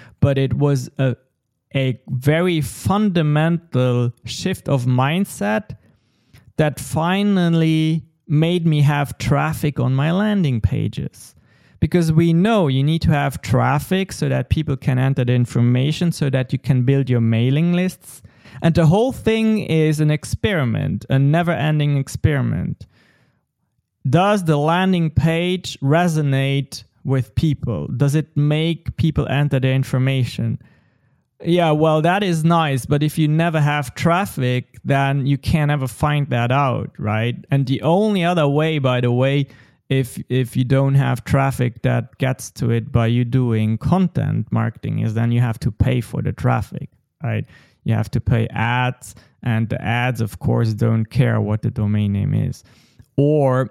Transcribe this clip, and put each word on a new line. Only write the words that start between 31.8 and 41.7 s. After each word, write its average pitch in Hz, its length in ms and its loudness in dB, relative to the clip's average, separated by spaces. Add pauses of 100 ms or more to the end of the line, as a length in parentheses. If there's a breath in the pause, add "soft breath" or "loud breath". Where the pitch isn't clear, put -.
that 175 220 2
is 170 220 0
nice, 160 420 2
but 143 160 0
if 151 160 -2
you 156 100 2
never 160 320 2
have 147 340 0
traffic, 139 880 -2
then 139 420 0
you 139 100 2
can't 147 340 0
ever 135 180 -2
find 147 420 -2
that 120 200 0
out, 131 480 0
right? 110 380 -2 (140)
And 139 160 2
the 135 160 -2
only 190 420 2
other 170 240 2
way, 156 300 0
by 127 240 0
the 120 100 0
way, 135 360 0 (420 loud breath)
if, 135 280 -2 (120)
if 127 260 -2
you 127 80 2
don't 135 300 2
have 127 300 0
traffic 135 580 0